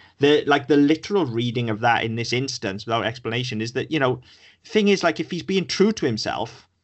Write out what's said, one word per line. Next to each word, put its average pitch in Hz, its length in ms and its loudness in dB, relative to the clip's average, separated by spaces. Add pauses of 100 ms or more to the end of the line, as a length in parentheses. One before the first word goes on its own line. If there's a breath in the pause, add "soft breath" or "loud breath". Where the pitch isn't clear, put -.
(180 soft breath)
The, 143 280 4
like, 143 220 2
the 151 80 6
literal 156 500 2
reading 120 440 -2
of 107 100 -4
that 117 240 2
in 113 120 -4
this 117 160 -4
instance, 113 540 -4
without 113 200 -2
explanation, 117 540 -6
is 117 120 -6
that, 131 180 -6
you 156 80 -2
know, 147 220 0 (440 loud breath)
thing 208 240 2
is, 196 140 4
like, 165 180 0
if 156 100 -6
he's 170 120 -6
being 190 240 -2
true 208 260 2
to 185 140 -4
himself, 113 640 -6 (160)